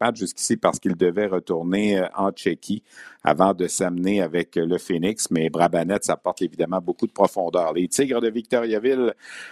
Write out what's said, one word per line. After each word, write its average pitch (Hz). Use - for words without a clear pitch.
matchs 113
jusqu'ici -
parce -
qu'il 92
devait 90
retourner, 92
euh, 92
en 98
Tchéquie -
avant 85
de 90
s'amener 90
avec, 82
euh, 82
le 87
Phoenix. 92
Mais 80
Brabanets 85
apporte 87
évidemment 85
beaucoup 87
de -
profondeur. 87
Les 90
Tigres 131
de 113
Victoriaville, 117